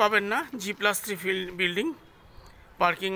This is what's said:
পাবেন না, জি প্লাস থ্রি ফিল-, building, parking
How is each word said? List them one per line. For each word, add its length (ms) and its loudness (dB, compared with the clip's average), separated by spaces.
পাবেন 300 4
না, 80 0
জি 180 -4
প্লাস 240 2
থ্রি 200 -6
ফিল-, 260 -2
building, 280 0
parking 340 2